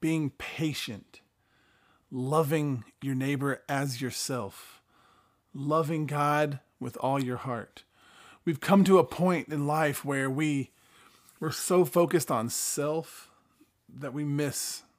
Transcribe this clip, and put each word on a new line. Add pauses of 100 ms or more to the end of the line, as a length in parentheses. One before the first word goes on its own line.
being
patient, (880)
loving (180)
your
neighbor
as
yourself, (720)
loving
God (220)
with
all
your
heart. (600)
We've
come
to
a
point
in
life
where
we, (680)
we're
so
focused
on
self (680)
that
we
miss (160)